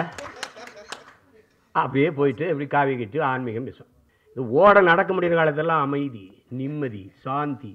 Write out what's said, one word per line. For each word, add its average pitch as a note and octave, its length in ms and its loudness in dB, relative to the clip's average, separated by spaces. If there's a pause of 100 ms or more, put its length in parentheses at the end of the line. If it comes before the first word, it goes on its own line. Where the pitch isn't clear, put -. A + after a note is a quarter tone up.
(1800)
அப்படியே D3 360 0
போயிட்டு C#3 360 -2
இப்படி D3 200 -4
காவி C#3 300 0
கட்டி A#2+ 220 -6
ஆன்மீகம் B2+ 480 -4
பேசுவோம். - 240 -18 (400)
இது B2 180 -6
ஓட G3 320 8
நடக்க F3+ 320 4
முடியாத F3 260 0
காலத்தெல்லாம் D#3 460 0
அமைதி, C3+ 640 -6
நிம்மதி, B2+ 680 -8
சாந்தி, C#3 600 -6